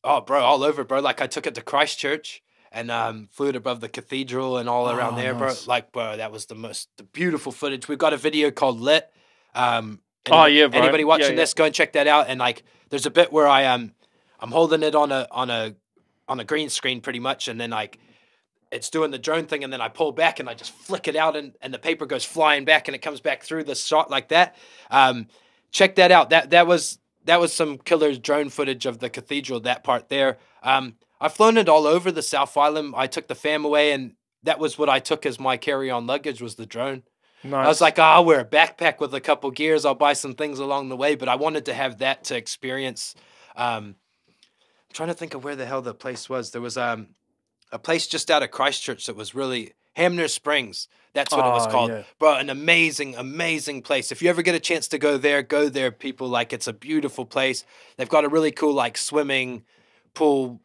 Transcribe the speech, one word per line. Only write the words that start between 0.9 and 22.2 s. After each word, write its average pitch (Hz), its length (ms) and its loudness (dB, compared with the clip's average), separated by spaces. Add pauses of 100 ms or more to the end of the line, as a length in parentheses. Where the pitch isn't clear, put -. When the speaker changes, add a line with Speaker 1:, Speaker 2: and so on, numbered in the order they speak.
Speaker 1:
Like, 135 200 -2
I 135 60 -2
took 139 220 -8
it 117 80 -10
to 117 40 -10
Christchurch 147 800 -4 (300)
and, 117 200 -10
um, 113 420 -6
flew 139 160 -2
it 131 80 -4
above 120 240 -6
the 113 80 -12
cathedral 131 720 -6
and 120 100 -6
all 123 220 0
around 120 240 -2
Speaker 2:
Oh, - 20 -6
Speaker 1:
there, 127 180 -4
bro. 131 140 -2
Speaker 2:
nice. - 180 -6
Speaker 1:
Like, 123 260 -2
bro, 110 240 -6
that 110 140 -8
was 107 160 -16
the 117 80 -16
most, 110 340 -14 (100)
the 104 60 -20
beautiful 151 480 -4
footage. 135 360 -8
We've 143 100 -6
got 156 140 2
a 147 40 -2
video 147 360 2
called 127 280 0
Lit. 151 300 2 (460)
Um, 117 440 -2 (300)
Speaker 2:
Oh, 160 140 10
Speaker 1:
anybody, 147 100 8
Speaker 2:
yeah, 147 140 8
bro. 120 120 2
Speaker 1:
anybody 147 240 4
watching 156 200 4
Speaker 2:
Yeah, 139 60 4
yeah. 127 60 -2
Speaker 1:
this, 160 180 2
go 160 100 4
and 156 100 0
check - 200 2
that 143 120 2
out. 147 220 6
And, 131 120 -6
like, 123 220 -2 (280)
there's 143 160 -4
a 139 40 -2
bit 170 220 4
where 151 160 4
I, 135 180 4
um, 123 260 -2 (480)
I'm 117 120 -10
holding 160 300 2
it 151 120 0
on 147 180 2
a, 131 200 -2
on 123 180 -4
a, 110 240 -4 (540)
on 127 120 -6
a 110 40 -12
green 151 260 -4
screen 127 300 -4
pretty 120 200 -8
much, 131 280 -6
and 113 120 -10
then, 117 100 -8
like, 107 280 -8 (720)
it's - 180 -10
doing 156 220 -2
the 131 60 -10
drone 156 280 -4
thing, 147 160 -6
and 131 100 -10
then 127 80 -10
I 113 80 -6
pull 151 220 -4
back 156 300 -2
and 127 80 -10
I 117 60 -12
just - 180 -16
flick - 340 -10
it 147 80 -4
out, 156 220 0
and, 143 160 -12 (100)
and 131 100 -12
the 127 60 -12
paper 160 280 -4
goes 127 180 -6